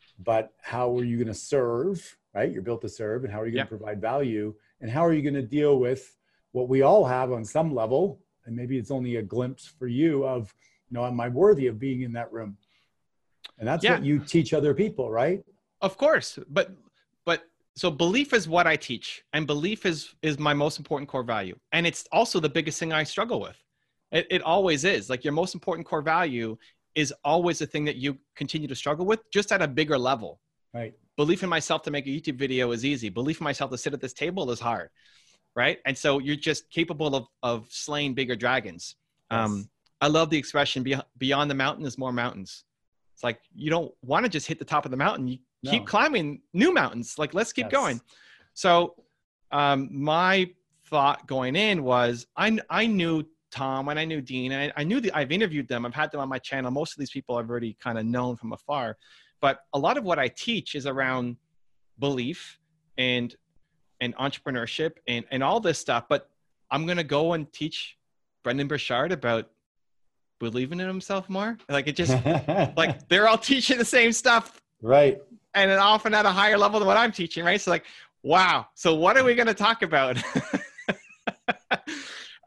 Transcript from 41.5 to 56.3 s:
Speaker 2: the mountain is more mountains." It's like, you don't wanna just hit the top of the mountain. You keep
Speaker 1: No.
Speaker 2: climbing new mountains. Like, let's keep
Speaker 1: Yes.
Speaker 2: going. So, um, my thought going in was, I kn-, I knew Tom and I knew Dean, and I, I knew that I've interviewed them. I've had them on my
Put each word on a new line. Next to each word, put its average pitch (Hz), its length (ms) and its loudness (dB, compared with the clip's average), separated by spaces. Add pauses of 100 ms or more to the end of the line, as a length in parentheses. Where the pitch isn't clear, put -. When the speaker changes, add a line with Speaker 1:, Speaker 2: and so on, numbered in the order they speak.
Speaker 2:
the 139 40 -2
mountain 139 300 -2
is 131 120 -8
more 131 140 -4
mountains." 120 540 -6 (480)
It's - 100 -12
like, 117 160 -2 (140)
you 147 160 -6
don't 160 320 -2
wanna 160 280 2
just 160 180 -4
hit 160 120 -6
the 147 60 -12
top 147 180 0
of 135 80 -10
the 127 60 -2
mountain. 143 300 0
You 127 100 -6 (320)
keep 226 140 0
Speaker 1:
No. - 20 -14
Speaker 2:
climbing 214 560 0 (120)
new 285 200 4
mountains. 120 460 -2
Like, 151 140 -4
let's 220 200 -2
keep 247 120 -4
Speaker 1:
Yes. 202 60 -10
Speaker 2:
going. 180 300 0 (520)
So, 175 420 4 (560)
um, 139 400 2
my 180 640 2 (320)
thought 143 420 0
going 131 280 -2
in 196 280 2
was, 123 420 2 (100)
I 190 140 2
kn-, 220 200 0
I 202 180 0
knew 170 360 0 (280)
Tom 135 380 -4
and 151 100 -4
I 156 60 -4
knew 160 160 -4
Dean, 127 320 -6
and 143 220 -4
I, 147 60 -4
I - 40 -2
knew 240 160 0
that - 140 -2
I've 139 160 -2
interviewed 160 360 -2
them. 120 180 -4
I've 120 80 -8
had 151 180 -2
them 143 100 -6
on 135 80 -6
my 131 100 -6